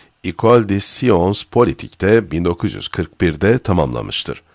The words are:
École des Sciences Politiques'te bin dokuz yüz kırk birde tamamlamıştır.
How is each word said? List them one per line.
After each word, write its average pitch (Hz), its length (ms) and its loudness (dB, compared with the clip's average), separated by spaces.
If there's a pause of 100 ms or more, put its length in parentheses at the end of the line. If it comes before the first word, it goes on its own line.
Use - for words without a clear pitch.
(240)
École 113 440 2
des 98 160 0
Sciences 101 580 2
Politiques'te 104 880 0
bin 82 140 -2
dokuz 87 300 -2
yüz 50 140 -8
kırk - 320 -8
birde 92 380 2
tamamlamıştır. 64 840 -4 (120)